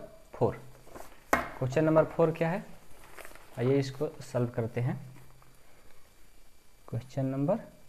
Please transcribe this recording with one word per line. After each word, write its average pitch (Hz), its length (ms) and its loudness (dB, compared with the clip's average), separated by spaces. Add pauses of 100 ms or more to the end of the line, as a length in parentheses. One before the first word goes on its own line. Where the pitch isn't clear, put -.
(340)
फ़ोर। - 260 2 (720)
क्वेश्चन 131 520 2
नंबर 156 220 8
फ़ोर 165 260 4
क्या 165 180 0
है? 147 140 -2 (960)
आइए 131 200 4
इसको 139 300 0 (140)
सॉल्व 120 280 0
करते 117 300 -2
हैं। 127 180 0 (1900)
क्वेश्चन 131 380 -4
नंबर 143 300 2 (320)